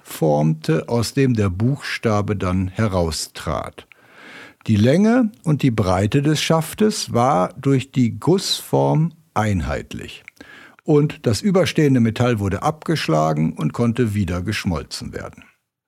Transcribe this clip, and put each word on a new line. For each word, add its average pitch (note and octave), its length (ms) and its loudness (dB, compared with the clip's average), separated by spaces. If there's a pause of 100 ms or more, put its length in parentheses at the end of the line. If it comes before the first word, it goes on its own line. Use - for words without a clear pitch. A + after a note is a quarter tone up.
formte, D#3 840 -2
aus A#2 260 -2
dem C3+ 200 2
der G#2 160 0
Buchstabe G#2 840 -2
dann F#2 320 -2
heraustrat. F2 1200 -4 (800)
Die A2+ 80 4
Länge G#3 560 4 (100)
und D3+ 200 0
die C3+ 100 4
Breite G#2+ 500 2
des D3 180 0
Schaftes E3 720 0
war C#3+ 420 2
durch C3+ 360 -2
die A2+ 300 0
Gussform D#3 920 0 (220)
einheitlich. E2+ 880 -4 (640)
Und D3 420 2
das A#2 160 0
überstehende D#3+ 580 2
Metall A2+ 380 2
wurde G2 240 -2
abgeschlagen D#3 920 0
und D3+ 180 -4
konnte A#2 420 0
wieder F2+ 280 -2
geschmolzen F2 720 -6
werden. - 300 -12 (460)